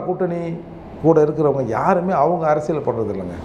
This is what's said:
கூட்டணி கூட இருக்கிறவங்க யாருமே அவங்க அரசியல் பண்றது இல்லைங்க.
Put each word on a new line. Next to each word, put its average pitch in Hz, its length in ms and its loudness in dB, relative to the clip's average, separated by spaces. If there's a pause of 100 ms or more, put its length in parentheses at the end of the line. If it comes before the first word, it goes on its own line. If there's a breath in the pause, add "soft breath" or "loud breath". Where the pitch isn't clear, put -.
கூட்டணி 175 360 -2 (600)
கூட 156 220 6
இருக்கிறவங்க 143 420 0
யாருமே 170 460 0
அவங்க 160 340 2
அரசியல் 151 420 0
பண்றது 113 260 -2
இல்லைங்க. 90 300 -8